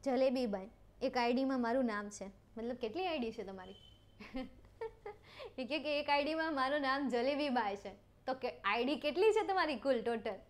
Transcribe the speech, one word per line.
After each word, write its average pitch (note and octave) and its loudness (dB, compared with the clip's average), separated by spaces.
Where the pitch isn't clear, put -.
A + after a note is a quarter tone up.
જલેબીબાઈ, B3 2
એક C4+ 0
આઈ A#3+ 2
ડીમાં C4 2
મારું A#3+ 2
નામ G#3 -2
છે, G3+ -12
મતલબ A#3 -10
કેટલી B3 -4
આઈ D#4+ -2
ડી A3+ -2
છે A3 -8
તમારી? F#3+ -12
<laughs> C4 -6
એ C4 -4
કહે C#4 -2
કે D4 0
એક D4 -2
આઈ C#4+ 4
ડીમાં D#4+ 0
મારું C4+ 2
નામ C4+ 0
જલેબીબાઈ B3 0
છે, G3 -10
તો C4 -2
કે B3 -4
આઈ A3 0
ડી C#4 2
કેટલી F4 4
છે G#4 4
તમારી E4 2
કુલ A#3+ 2
ટોટલ? A#3 -2